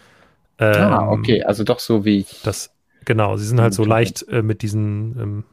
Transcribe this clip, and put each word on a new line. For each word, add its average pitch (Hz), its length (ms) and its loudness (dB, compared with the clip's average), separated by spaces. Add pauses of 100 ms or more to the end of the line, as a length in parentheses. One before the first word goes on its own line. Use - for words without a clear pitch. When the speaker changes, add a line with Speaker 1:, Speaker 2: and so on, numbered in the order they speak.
(580)
Speaker 1:
Ah, 107 480 4
Speaker 2:
Ähm, 104 60 -2
Speaker 1:
okay, 110 320 2
also 104 200 0
doch 120 140 0
so, 107 280 0
wie 104 160 4
ich - 200 -14
Speaker 2:
das, - 320 -6 (320)
genau, 104 320 0
sie 104 80 -8
sind 117 160 2
halt 110 140 2
so 113 80 0
Speaker 1:
Okay. 107 80 2
Speaker 2:
leicht, 113 380 0
äh, 120 120 0
mit 110 220 -4
diesen, 107 560 -4
ähm, 104 340 -8